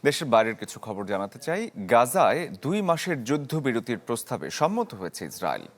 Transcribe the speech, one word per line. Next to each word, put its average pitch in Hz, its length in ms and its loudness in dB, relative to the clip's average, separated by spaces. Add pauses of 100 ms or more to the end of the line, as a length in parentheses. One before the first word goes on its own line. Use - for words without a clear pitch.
দেশের 147 240 0
বাইরের 110 260 6
কিছু - 260 -12
খবর 101 260 -8
জানাতে 98 320 -4
চাই। 202 320 -4 (200)
গাজায় 127 580 6
দুই 180 340 -2
মাসের 165 420 0
যুদ্ধবিরতির 131 720 0
প্রস্তাবে - 520 -6
সম্মত 214 440 0
হয়েছে 92 320 -8
ইসরায়েল। 64 360 -4 (160)